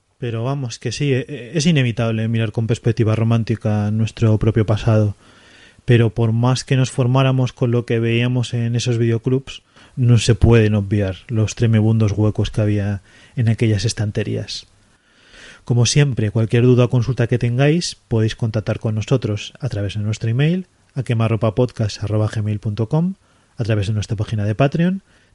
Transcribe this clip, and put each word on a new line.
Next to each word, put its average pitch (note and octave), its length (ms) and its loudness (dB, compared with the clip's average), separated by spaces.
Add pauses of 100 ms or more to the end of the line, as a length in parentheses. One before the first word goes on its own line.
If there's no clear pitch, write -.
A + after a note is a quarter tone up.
(180)
Pero A2+ 260 -6
vamos, C3 340 -6
que A#2 140 -8
sí, C#3+ 200 -2
e-, B2 160 -2
e-, B2 300 -8
es C#3+ 80 0
inevitable A#2 600 0
mirar A2+ 240 -2
con A2 160 -2
perspectiva A2 480 0
romántica A2 760 0
nuestro A2 480 2
propio A2+ 260 2
pasado. G#2+ 520 2 (680)
Pero A#2 260 4
por A2+ 220 0
más B2 320 0
que C#3 120 0
nos B2+ 140 2
formáramos C3 600 2
con B2 180 -2
lo A#2+ 160 0
que A#2 120 0
veíamos A#2 540 0
en A#2 240 -2
esos A#2 220 0
videoclubs, A#2 640 -2 (340)
no A#2+ 220 4
se A2 160 2
pueden A2 400 4
obviar G2+ 420 -2 (120)
los A2 260 -2
tremebundos A2 580 2
huecos G#2 380 0
que - 100 -4
había G#2 400 0 (360)
en A2+ 120 2
aquellas A2 360 2
estanterías. G#2+ 800 -4 (1000)
Como A#2+ 220 2
siempre, A#2+ 440 0
cualquier A#2 340 0
duda B2 200 6
o A#2+ 60 -2
consulta A#2+ 360 0
que A#2+ 120 0
tengáis, C#3 580 0 (100)
podéis A2 300 0
contactar A2 440 -4
con A2 140 -4
nosotros G#2+ 640 -4
a B2 80 -6
través G2+ 260 -6
de G#2+ 60 -6
nuestro G#2+ 280 -4
email, D#3 380 0 (280)
a C3+ 80 -4
quemarropapodcast A2+ 1000 -2
arroba G#2+ 240 0
gmail G#2+ 320 -4
punto A2 280 -4
com, F3 260 0 (420)
a A#2+ 80 -4
través G#2 240 -2
de G#2+ 60 0
nuestra G#2 220 -4
página G#2 280 -4
de G#2+ 100 -2
Patreon, E3+ 480 0 (320)